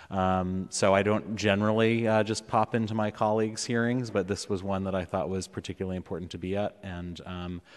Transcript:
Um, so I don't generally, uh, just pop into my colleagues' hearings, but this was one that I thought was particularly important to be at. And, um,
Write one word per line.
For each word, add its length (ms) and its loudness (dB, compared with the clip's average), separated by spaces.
Um, 600 0
so 240 4
I 80 6
don't 320 0
generally, 720 4
uh, 160 4
just 240 -2
pop 280 2
into 200 0
my 160 0
colleagues' 540 0
hearings, 460 0
but 180 0
this 220 -4
was 120 -2
one 220 -2
that 100 -4
I 120 -2
thought 240 -2
was 180 -4
particularly 480 -6
important 360 -8
to 60 -10
be 200 -4
at. 240 -4
And, 420 -10
um, 380 -8